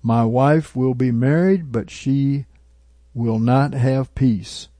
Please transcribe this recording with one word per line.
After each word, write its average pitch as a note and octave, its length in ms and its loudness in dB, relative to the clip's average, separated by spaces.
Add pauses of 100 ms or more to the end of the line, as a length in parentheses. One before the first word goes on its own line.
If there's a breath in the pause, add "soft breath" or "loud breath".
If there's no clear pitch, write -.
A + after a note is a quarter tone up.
"My A#2 220 0
wife C3+ 540 2
will B2+ 160 0
be B2+ 180 0
married, D#3 640 0
but G#2+ 160 -4
she C#3 560 -2 (680)
will A#2 240 -2
not C3 360 2
have C3 420 -2
peace." A2 540 -2 (100)